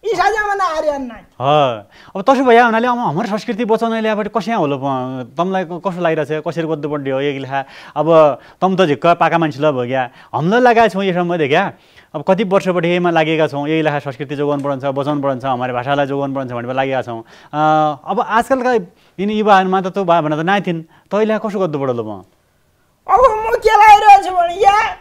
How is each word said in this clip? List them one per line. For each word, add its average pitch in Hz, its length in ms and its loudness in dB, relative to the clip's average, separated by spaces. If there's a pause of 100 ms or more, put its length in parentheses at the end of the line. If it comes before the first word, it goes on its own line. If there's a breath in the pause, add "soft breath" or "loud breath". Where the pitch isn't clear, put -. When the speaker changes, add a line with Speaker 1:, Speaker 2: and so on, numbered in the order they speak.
(140)
Speaker 1:
पैसा 359 160 0
जमाना 415 340 -4 (140)
आर्यन 294 320 -4
नै। 214 100 -18 (220)
Speaker 2:
ह, 127 40 -2 (680 soft breath)
अब 196 80 -8
तसो 269 240 2
भए 240 160 6
हुनाले 226 240 2
अब 240 120 -2
हाम्रो 196 360 -4
संस्कृति 220 320 -4
बचाउनले 220 480 -2
अब 208 160 -4
कसै 214 240 -4
होला 147 240 -2
प-, 131 560 -6
तमलाई 190 320 -2
क-, 165 160 -12
कसो 185 160 -6
लागिरहेछ, 156 480 -2
कसरी 165 240 -4
गर्नुपर्ने 147 400 -4
हो, 131 80 -2
एक 139 240 -2
लेखा। 135 180 -4 (380 loud breath)
अब 151 80 0 (560 soft breath)
तम 180 160 2
त 185 80 4
झिक्क 143 200 0 (120)
पाका 165 240 2
मान्छे 147 160 -4
ल 147 160 0
भइगया, 127 280 -2 (280 soft breath)
हामीलाई 170 320 0
लागेका 233 320 4
छौँ 190 80 -4
यसम्म 175 320 -2
देखिया। 156 300 0 (500 soft breath)
अब 151 80 -8
कति 190 240 0
वर्षबाट 180 400 0
यहीमा 175 240 0
लागेका 160 400 2
छौँ, 143 160 -6
यही 160 160 0
लेखा 147 240 -2
संस्कृति 139 320 -10
जोगाउनु 143 240 -2
पर्छ, 135 220 -6 (100)
बचाउनु 143 280 -4
पर्छ, 131 220 -4
हाम्रो 127 300 -4
भाषालाई 139 320 -2
जोगाउनु 139 280 -4
पर्छ 135 200 -8
भनेर 120 240 -8
लागेका 135 240 -2
छौँ। 117 180 -10 (300 soft breath)
अ, 147 100 -6 (460)
अब 196 160 -4
आजकलका 240 500 0 (460)
यिनी 202 160 -4
युवाहरूमा 190 480 2
त 180 80 -6
त्यो 196 160 -4
भावना 156 320 0
त 160 80 -4
नाइ 196 160 0
थिइन्, 170 180 -4 (300)
तैँले 214 320 0
कसो 214 160 -6
गर्नु 180 160 -2
पऱ्यो 135 240 -2
ल 117 80 -6
म? 101 160 -12 (880)
Speaker 1:
अब 415 100 4 (220)
म 466 160 -2
के 440 160 2
लागिरहेको 415 480 8
छु 339 80 -4
भने 349 320 0
या 403 140 6 (240)